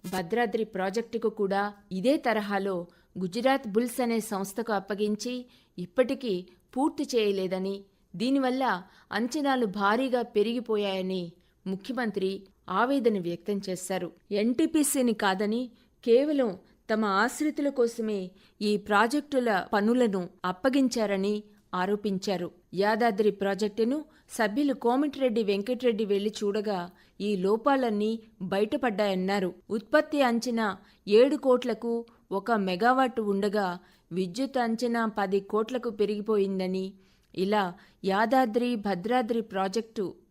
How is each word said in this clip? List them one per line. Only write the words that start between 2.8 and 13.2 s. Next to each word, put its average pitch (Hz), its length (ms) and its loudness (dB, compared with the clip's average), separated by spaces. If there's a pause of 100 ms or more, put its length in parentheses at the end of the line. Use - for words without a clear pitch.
గుజరాత్ 240 520 0
బుల్స్ 240 300 0
అనే 233 180 2
సంస్థకు 214 540 -4
అప్పగించి 208 600 -2 (440)
ఇప్పటికీ 240 560 0 (360)
పూర్తి 302 340 -2
చేయలేదని, 196 720 -2 (380)
దీనివల్ల 262 500 0 (480)
అంచనాలు 254 540 0
భారీగా 220 560 0
పెరిగిపోయాయని 208 1000 0 (420)
ముఖ్యమంత్రి 196 680 -4 (380)
ఆవేదన 233 500 2
వ్యక్తం 175 500 -4